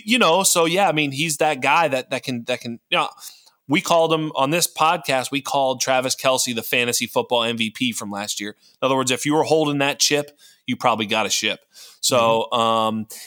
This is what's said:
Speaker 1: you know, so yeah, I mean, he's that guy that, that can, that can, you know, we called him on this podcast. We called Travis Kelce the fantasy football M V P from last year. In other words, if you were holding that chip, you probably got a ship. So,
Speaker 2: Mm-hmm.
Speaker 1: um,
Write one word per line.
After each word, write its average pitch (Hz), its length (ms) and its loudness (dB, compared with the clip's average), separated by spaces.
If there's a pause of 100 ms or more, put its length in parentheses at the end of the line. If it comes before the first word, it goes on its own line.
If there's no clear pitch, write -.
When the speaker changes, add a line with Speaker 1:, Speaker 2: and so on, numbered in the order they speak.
Speaker 1:
you 226 120 2
know, 185 260 4
so 180 200 2
yeah, 175 240 2
I 160 60 2
mean, 151 180 0
he's 151 260 -2
that 156 240 0
guy 151 280 2
that, 131 220 -2
that 127 120 -4
can, 120 220 -6
that 123 160 -4
can, 117 180 -10 (100)
you 175 100 0
know, 151 100 -2 (580)
we 147 140 0
called 165 320 2
him 156 220 -2
on 135 160 0
this 165 200 0
podcast. 156 600 0
We 143 100 -4
called 131 400 0
Travis 131 340 0
Kelce 131 380 0
the 113 80 -4
fantasy 120 460 -2
football 120 360 0
M 117 140 -2
V 113 140 -2
P 127 200 -2
from 104 200 -10
last 101 280 -6
year. 104 120 -8
In - 340 -8
other 135 100 2
words, 131 140 0
if 127 160 -2
you 147 80 0
were 156 100 4
holding 151 360 2
that 139 200 -2
chip, 147 380 0 (300)
you 123 80 -4
probably 113 320 0
got 110 180 0
a 95 40 -4
ship. 101 320 -2 (400)
So, 113 500 2
Speaker 2:
Mm-hmm. 123 80 0
Speaker 1:
um, 110 480 0 (180)